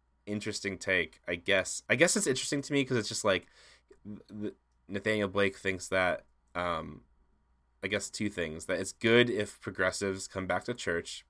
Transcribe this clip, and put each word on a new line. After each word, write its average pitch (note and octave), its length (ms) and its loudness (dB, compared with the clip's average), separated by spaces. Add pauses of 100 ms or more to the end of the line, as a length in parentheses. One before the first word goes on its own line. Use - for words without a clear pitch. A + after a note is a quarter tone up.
(260)
interesting G#2 520 -4
take, F2+ 480 0
I F2+ 100 -2
guess. F#2+ 520 0
I B2+ 80 4
guess E3 200 6
it's G#2+ 120 0
interesting C#3 340 0
to - 100 -6
me C#3 120 4
'cause B2+ 140 0
it's G#2+ 100 -2
just, - 160 -6
like, F#2+ 240 2 (560)
th-, G#2 160 -12 (220)
th-, G#2 120 -6 (340)
Nathaniel G#2 400 0
Blake G2 280 2
thinks F#2+ 320 -4
that, F#2 380 2 (280)
um, E2+ 480 -4 (800)
I F#2+ 60 -4
guess G2+ 220 -2
two G#2 180 -4
things, E2 380 -4
that F2 120 -2
it's F#2 140 -6
good A#2+ 380 6
if G#2 300 -2
progressives F#2+ 680 -2
come F#2+ 180 -6
back F#2 180 0
to A#2+ 100 -4
church, - 560 -4